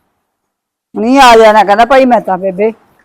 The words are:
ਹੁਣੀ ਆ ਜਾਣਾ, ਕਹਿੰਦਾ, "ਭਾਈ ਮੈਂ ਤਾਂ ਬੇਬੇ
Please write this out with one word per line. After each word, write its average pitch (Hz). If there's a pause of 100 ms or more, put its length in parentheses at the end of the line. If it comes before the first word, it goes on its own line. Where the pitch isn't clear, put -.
(960)
ਹੁਣੀ 240
ਆ 247
ਜਾਣਾ, 214
ਕਹਿੰਦਾ, 202
"ਭਾਈ 269
ਮੈਂ 233
ਤਾਂ 185
ਬੇਬੇ 196 (320)